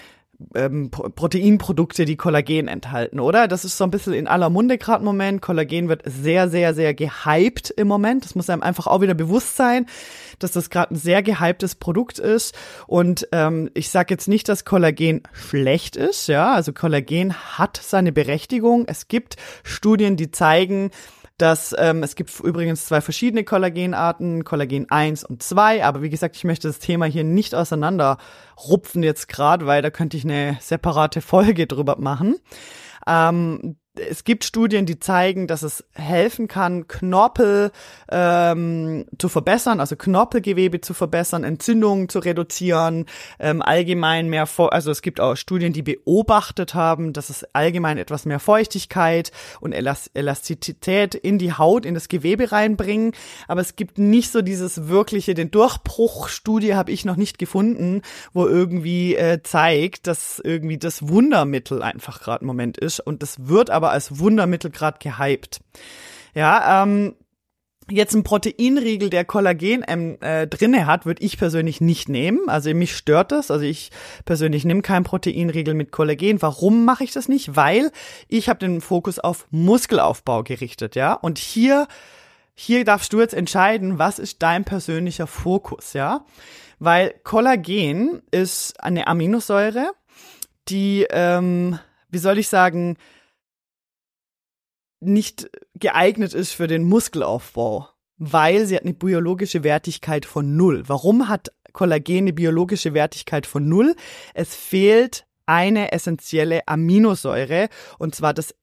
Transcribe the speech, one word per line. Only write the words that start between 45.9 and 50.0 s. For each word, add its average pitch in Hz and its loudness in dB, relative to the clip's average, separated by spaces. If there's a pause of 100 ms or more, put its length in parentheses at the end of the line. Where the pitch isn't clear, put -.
haben, 165 0
dass 147 -10
es - -14 (100)
allgemein 160 0
etwas 147 -8
mehr 147 -4
Feuchtigkeit 185 0 (280)
und - -6
Elas-, 127 -6